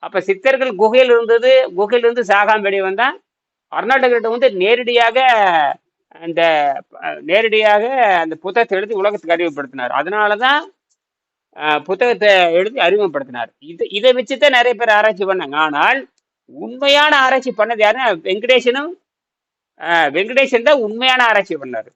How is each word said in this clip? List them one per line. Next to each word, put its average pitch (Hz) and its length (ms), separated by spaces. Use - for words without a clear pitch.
அப்ப 170 180
சித்தர்கள் 254 540
குகையில் 226 360
இருந்தது, 233 400
குகையில 214 280
இருந்து 233 180
சாகாம 208 380
வெளியே 196 220
வந்தா, 196 260
அருணாகிருஷ்ணன் 233 580
வந்து 240 220
நேரடியாக 233 680
அந்த, 165 320
அஹ், 151 280
நேரடியாக 214 640
அந்த 165 180
புத்தகத்தை 202 440
எழுதி 208 160
உலகத்துக்கு 196 420
அறிமுகப்படுத்தினார். 139 560
அதனாலதான், 208 680
அஹ், 151 280
புத்தகத்தை 190 680
எழுதி 208 280
அறிமுகப்படுத்தினார். 143 800
இது, 170 320
இதை 208 220
வச்சுதான் 262 440
நிறைய 240 180
பேர் 220 220
ஆராய்ச்சி 208 280
பண்ணாங்க. 180 300
ஆனால் 160 540
உண்மையான 277 720
ஆராய்ச்சி 262 400
பண்ணது 220 280
யாருன்னா 240 220
வெங்கடேசனும், 247 720
அஹ், 160 300
வெங்கடேசன் 240 520
தான் 285 180
உண்மையான 247 440
ஆராய்ச்சி 202 320
பண்ணாரு. 127 400